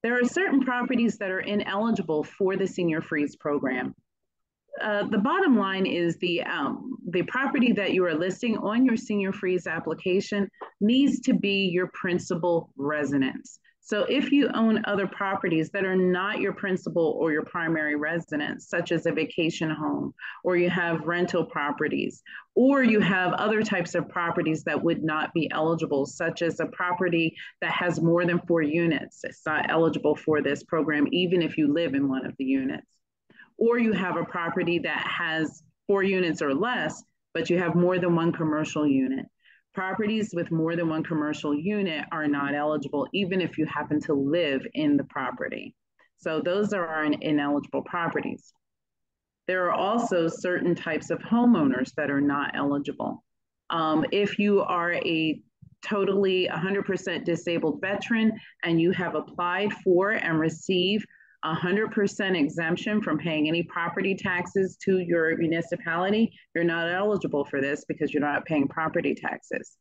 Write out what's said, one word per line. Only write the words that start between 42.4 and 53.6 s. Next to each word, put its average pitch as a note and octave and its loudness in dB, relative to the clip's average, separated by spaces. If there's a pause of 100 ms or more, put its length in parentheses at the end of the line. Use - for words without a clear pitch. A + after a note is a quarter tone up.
eligible, D3 -2
even F#3+ 0
if D#3+ -2
you D#3 2
happen D3 -2
to D3+ 0
live C#3 2 (120)
in D3 4
the - 2
property. - -8 (420)
So D#3+ -4
those G3+ 0
are D#3+ -2
in-, D3 0
ineligible C#3+ 0
properties. - -6 (920)
There F#3 0
are E3+ 0
also F#3+ 0
certain F3 0
types D#3+ -4
of D#3+ -2
homeowners E3 2
that C#3+ -2
are C#3 2
not C#3+ 0
eligible. C#3+ -2 (480)